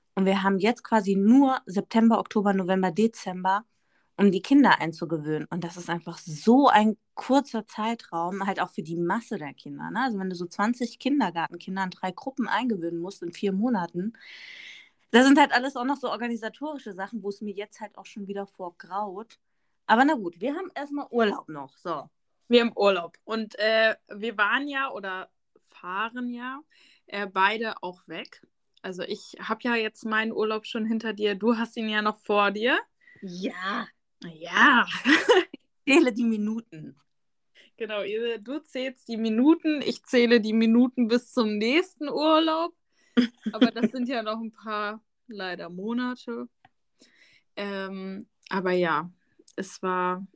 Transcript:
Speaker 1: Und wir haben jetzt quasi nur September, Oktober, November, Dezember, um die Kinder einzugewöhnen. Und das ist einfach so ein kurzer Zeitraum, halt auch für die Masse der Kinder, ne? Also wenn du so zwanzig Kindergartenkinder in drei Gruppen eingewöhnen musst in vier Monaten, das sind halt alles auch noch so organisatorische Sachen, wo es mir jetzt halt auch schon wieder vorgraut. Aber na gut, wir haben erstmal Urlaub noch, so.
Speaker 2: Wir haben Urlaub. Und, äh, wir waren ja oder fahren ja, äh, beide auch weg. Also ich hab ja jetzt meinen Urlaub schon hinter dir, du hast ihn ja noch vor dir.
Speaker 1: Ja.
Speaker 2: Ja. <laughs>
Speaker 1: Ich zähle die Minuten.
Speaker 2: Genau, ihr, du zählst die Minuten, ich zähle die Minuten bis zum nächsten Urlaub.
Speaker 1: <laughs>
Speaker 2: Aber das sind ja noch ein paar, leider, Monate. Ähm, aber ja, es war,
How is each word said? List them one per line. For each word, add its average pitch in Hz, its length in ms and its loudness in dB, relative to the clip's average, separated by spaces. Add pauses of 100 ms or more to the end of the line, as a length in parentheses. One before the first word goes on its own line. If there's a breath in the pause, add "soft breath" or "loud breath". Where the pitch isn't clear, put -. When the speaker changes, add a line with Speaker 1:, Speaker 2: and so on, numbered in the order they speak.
(140)
Speaker 1:
Und 190 120 2
wir 190 160 2
haben 196 160 2
jetzt 220 240 0
quasi 196 320 2
nur 254 520 6
September, 220 520 2
Oktober, 202 340 0
November, 190 380 0
Dezember, 190 720 -2 (520)
um 196 160 4
die 185 100 -2
Kinder 269 380 6
einzugewöhnen. 156 680 -4
Und 170 140 -6
das 170 140 -10
ist 170 120 -10
einfach 170 300 -8
so 226 480 4
ein 214 300 4 (180)
kurzer 254 540 -2
Zeitraum, 196 800 -6
halt 196 140 -4
auch 180 100 -4
für 214 120 -8
die 160 140 -10
Masse 185 420 -4
der 143 160 -12
Kinder, 147 380 -12
ne? 214 100 -4
Also 233 160 -4
wenn 190 100 -6
du 185 60 -6
so 175 120 -8
zwanzig 233 520 -4
Kindergartenkinder 190 840 -4
in 185 60 -6
drei 185 200 -6
Gruppen - 380 -8
eingewöhnen 185 500 -4
musst 175 240 -10
in 170 100 -8
vier 196 200 -4
Monaten, 196 600 -2 (1000 loud breath)
das 240 120 8
sind 277 140 8
halt 285 140 6
alles 262 240 0
auch 247 80 -2
noch 277 120 -2
so 254 140 -6
organisatorische 233 840 -8
Sachen, 196 300 -10
wo 196 60 -8
es 202 120 -8
mir 208 140 -8
jetzt 202 260 -14
halt 208 160 -14
auch 190 100 -18
schon 202 200 -14
wieder 196 200 -8
vorgraut. 190 920 -12 (480)
Aber 226 180 6
na 311 100 4
gut, 175 260 -6
wir 269 140 -4
haben 370 200 -8
erstmal 285 360 -8
Urlaub 226 380 0
noch, 143 300 -16
so. 160 320 -10 (380)
Speaker 2:
Wir 240 120 6
haben 233 140 2
Urlaub. 185 500 0
Und, 220 340 -8
äh, 220 360 2 (140)
wir 208 280 -8
waren 233 320 2
ja 277 220 -6
oder 190 400 -10 (400)
fahren 226 580 -6
ja, 247 320 -10 (460 soft breath)
äh, 202 200 -6
beide 202 560 0
auch 180 240 -10
weg. - 360 -14 (400)
Also 180 200 -8
ich - 380 -10
hab 220 220 -6
ja 240 140 -2
jetzt 220 280 -6
meinen 220 280 -2
Urlaub 214 340 -4
schon 220 200 -4
hinter 220 260 -4
dir, 208 220 -2
du 214 220 2
hast 226 200 -6
ihn 220 120 -6
ja 214 140 -2
noch 214 160 -2
vor 202 320 2
dir. 233 280 0 (440 soft breath)
Speaker 1:
Ja. 190 680 -8 (360)
Speaker 2:
Ja. 185 600 4 (180)
<laughs> 330 440 6 (360)
Speaker 1:
Ich 269 100 4
zähle 262 180 6
die 233 120 -2
Minuten. 208 720 -4 (840 soft breath)
Speaker 2:
Genau, 214 240 -4
ihr, 226 360 -4
du 254 240 -8
zählst 262 460 -10
die 233 80 -6
Minuten, 269 640 4
ich - 240 -4
zähle 240 380 6
die 214 100 -2
Minuten 226 560 4
bis 240 240 0
zum 214 240 0
nächsten 285 540 0
Urlaub. 320 640 2 (420)
Speaker 1:
<laughs> 233 360 0
Speaker 2:
Aber 226 180 4
das 226 200 0
sind 247 160 -4
ja 240 160 -4
noch 214 160 -6
ein 226 140 -10
paar, 214 500 -8 (260)
leider, 180 420 -10
Monate. 240 800 -8 (1080 soft breath)
Ähm, 190 720 -10 (220)
aber 185 220 0
ja, 175 380 0 (460)
es - 260 -10
war, 185 540 -2